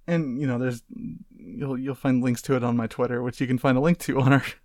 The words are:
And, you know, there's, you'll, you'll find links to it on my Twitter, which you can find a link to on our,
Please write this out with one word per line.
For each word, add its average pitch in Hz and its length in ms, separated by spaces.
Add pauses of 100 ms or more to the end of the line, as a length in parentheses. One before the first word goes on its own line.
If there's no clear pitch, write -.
And, 147 340
you 143 60
know, 120 120
there's, 123 260 (520)
you'll, 135 400
you'll 131 200
find 127 260
links 123 200
to 139 120
it 123 80
on 120 140
my 113 100
Twitter, 123 380
which 123 160
you 127 80
can 127 100
find 131 180
a 127 40
link 170 180
to 127 220
on 131 140
our, 135 100 (200)